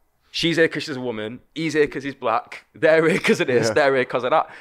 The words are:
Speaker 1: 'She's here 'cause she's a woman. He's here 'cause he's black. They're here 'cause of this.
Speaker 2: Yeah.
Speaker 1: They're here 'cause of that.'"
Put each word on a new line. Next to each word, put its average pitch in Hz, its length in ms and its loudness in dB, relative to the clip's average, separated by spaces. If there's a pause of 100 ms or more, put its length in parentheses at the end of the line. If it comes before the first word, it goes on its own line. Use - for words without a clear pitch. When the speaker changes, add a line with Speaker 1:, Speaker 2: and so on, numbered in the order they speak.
(300)
Speaker 1:
'She's 160 280 -2
here 160 100 4
'cause 160 140 -6
she's 147 140 -8
a 127 40 -8
woman. 113 400 -8 (140)
He's 156 180 -6
here 147 140 2
'cause 143 160 -10
he's 135 120 -10
black. - 600 -4
They're 160 340 4
here 175 100 0
'cause - 220 0
of 170 60 0
this. 120 220 2
Speaker 2:
Yeah. 107 60 -2
Speaker 1:
They're 139 220 4
here 127 80 2
'cause 123 200 -4
of 127 60 0
that.'" 156 180 2 (120)